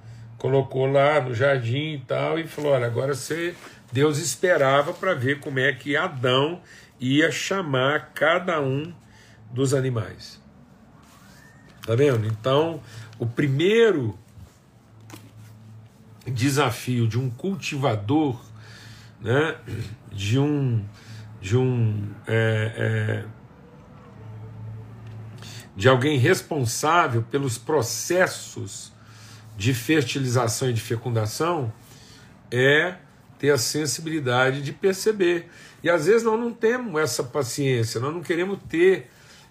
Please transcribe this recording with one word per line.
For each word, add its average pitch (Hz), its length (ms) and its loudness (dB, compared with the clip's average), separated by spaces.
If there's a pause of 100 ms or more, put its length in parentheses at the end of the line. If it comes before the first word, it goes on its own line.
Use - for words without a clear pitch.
(380)
colocou 135 480 0
lá 139 340 4
no 127 140 -2
jardim 135 600 0
e 139 120 -10
tal, 147 320 -2
e 160 80 -6
falou, 147 260 -2
"Olha, 123 140 2
agora 127 280 -2
você", 170 400 -6 (380)
Deus 143 260 2
esperava 151 760 2
pra 185 200 -2
ver 139 260 -2
como 135 180 -6
é 135 140 2
que 143 240 -4
Adão 147 640 0 (360)
ia 135 320 2
chamar 147 840 -2
cada 170 480 0
um 143 320 -4 (560)
dos 131 240 0
animais. 117 680 -4 (1500)
Tá 113 80 0
vendo? 120 320 4
Então, 143 540 0 (380)
o 120 80 -2
primeiro 151 920 2 (2000)
desafio 123 800 0
de 110 100 -2
um 131 120 0
cultivador, 135 1120 -2 (800)
né, 147 360 0 (560)
de 101 260 -2
um, 139 460 0 (560)
de 104 160 0
um, 110 560 0 (160)
é, 110 480 0
é, 110 480 -2 (2500)
de 98 140 4
alguém 131 300 4
responsável 151 1040 2
pelos 135 360 -4
processos - 1300 -2 (640)
de 113 180 0
fertilização 131 960 0
e - 20 0
de 110 80 -2
fecundação, 117 920 -2 (800)
é 147 460 2 (420)
ter 139 120 2
a 139 80 4
sensibilidade 143 1040 -2
de 147 100 -8
perceber. 190 800 0 (320)
E 156 60 -2
às 170 180 2
vezes 220 160 6
nós 226 160 2
não 240 140 -4
temos 220 480 -2
essa 147 240 -2
paciência, 131 760 -2
nós 135 140 -4
não 170 100 -8
queremos 180 360 -2 (100)
ter 170 420 4 (400)